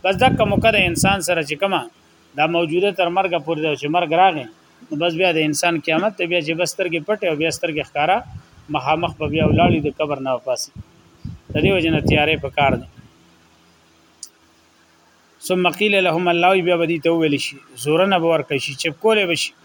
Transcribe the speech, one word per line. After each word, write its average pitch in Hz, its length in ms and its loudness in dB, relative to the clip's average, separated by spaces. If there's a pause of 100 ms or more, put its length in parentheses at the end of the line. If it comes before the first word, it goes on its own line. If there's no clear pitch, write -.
بس 190 180 2
دکه 262 220 4 (100)
موقع 220 240 4
د - 20 4 (120)
انسان 190 260 2 (100)
سره 170 220 0
چې 151 120 -4
کومه 185 200 0 (580)
دا 151 60 4 (100)
موجوده 175 340 0 (100)
تر 175 80 2 (100)
مرګه 180 280 0
پورې 156 200 -4
ده 151 60 0 (100)
چې 147 140 -6
مرګ 170 160 0 (100)
راغی، 160 240 4 (420)
نو 320 60 -8 (100)
بس 175 160 0
بیا 185 180 2
د - 20 2 (100)
انسان 170 240 0 (120)
قیامت 170 320 0
ته 180 140 -4
بیا 175 140 0
چې 165 140 -4
بس 175 160 0
سترګې 170 320 -4
پټې 208 220 -2
او 156 120 0
بیا 165 160 0
سترګې 156 320 -6
ښکاره، 165 280 0 (580)
مخامخ 156 440 -2
به 151 140 -4
بیا 156 140 0
ولاړ 165 240 4
وي، 160 140 0
د 147 40 0 (100)
قبر 147 260 -2
نه 131 100 -2
وپاسي. 123 360 -6 (800)
د - 120 -12
دې 196 120 4
وجې 160 200 0
نه 147 140 0
تیارې 151 340 2
په 139 140 -6
کار 139 240 4
ده. - 60 -16 (2500)
ثم 185 180 0 (140)
قیل 202 240 2
لهم، 175 300 0
الله 175 160 4
وایي 190 180 4
بیا 180 140 4
به 160 100 2
دې 165 120 -2
ته 165 80 2
وویل 160 240 2 (100)
شي، - 120 -10 (260)
زورنه 180 400 2
به 165 100 2
ورکړی 147 320 -2
شي، 139 160 -10
چپ 156 140 -4 (100)
کولی 214 260 4
به 151 120 0
شي. - 80 -8 (140)